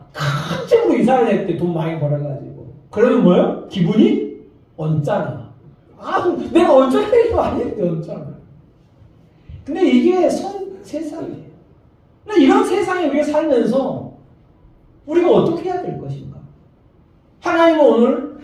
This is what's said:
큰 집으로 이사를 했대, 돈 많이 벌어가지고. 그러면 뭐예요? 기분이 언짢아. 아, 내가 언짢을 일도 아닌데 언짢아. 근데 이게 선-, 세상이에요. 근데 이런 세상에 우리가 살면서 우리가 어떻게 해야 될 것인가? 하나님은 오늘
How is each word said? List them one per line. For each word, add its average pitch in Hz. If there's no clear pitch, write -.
큰 -
집으로 -
이사를 240
했대, 175
돈 170
많이 160
벌어가지고. 143
그러면 226
뭐예요? -
기분이 -
언짢아. 151
아, 339
내가 330
언짢을 415
일도 339
아닌데 -
언짢아. 156
근데 320
이게 339
선-, -
세상이에요. 311
근데 415
이런 269
세상에 359
우리가 285
살면서 262
우리가 339
어떻게 -
해야 359
될 -
것인가? -
하나님은 330
오늘 240